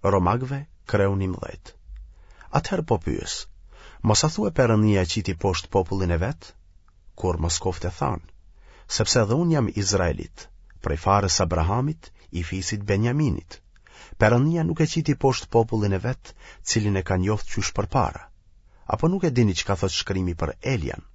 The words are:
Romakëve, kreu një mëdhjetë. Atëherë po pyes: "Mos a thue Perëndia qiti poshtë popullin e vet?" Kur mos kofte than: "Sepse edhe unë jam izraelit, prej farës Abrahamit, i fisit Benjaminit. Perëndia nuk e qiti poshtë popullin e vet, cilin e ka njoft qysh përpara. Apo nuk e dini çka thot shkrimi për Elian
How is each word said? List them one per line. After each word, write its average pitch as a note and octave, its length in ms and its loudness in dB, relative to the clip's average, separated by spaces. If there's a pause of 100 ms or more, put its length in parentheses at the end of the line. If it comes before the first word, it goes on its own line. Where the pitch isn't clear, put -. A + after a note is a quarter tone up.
Romakëve, A2+ 540 2 (260)
kreu G2 300 2
një F#2+ 140 -2
mëdhjetë. - 460 -10 (760)
Atëherë D#3+ 340 -2
po A2+ 120 2
pyes: B1+ 360 -4 (680)
"Mos G#2+ 220 2
a D#3 60 2
thue G#3 220 -2
Perëndia G#2+ 540 4
qiti F#2+ 300 -4
poshtë - 380 -2
popullin F#2+ 420 0
e - 20 0
vet?" A2 240 -4 (720)
Kur F2 220 -2
mos D#2+ 220 -2
kofte F2 300 -4
than: G2 320 -4 (680)
"Sepse - 340 2
edhe A2 220 2
unë E3 120 2
jam B2 200 0
izraelit, F#2 720 -2 (340)
prej - 160 -2
farës G2 440 2
Abrahamit, F#2+ 680 0 (200)
i F2 120 -4
fisit F#2+ 420 -6
Benjaminit. A2+ 760 0 (560)
Perëndia C3+ 460 4
nuk E3 180 0
e D#3 60 2
qiti D#3 280 0
poshtë - 400 0
popullin A2 380 2
e F#2+ 60 0
vet, - 360 -8 (280)
cilin G#2 360 0
e F2+ 40 -4
ka F#2 140 0
njoft G#2 340 0
qysh - 220 -2
përpara. - 500 -2 (640)
Apo D#3 200 0
nuk F#3 160 0
e D#3+ 80 2
dini A2+ 240 4
çka G2 200 -2
thot F#2+ 160 -2
shkrimi F#2 440 -2
për E2 260 -4
Elian G2+ 420 -4 (120)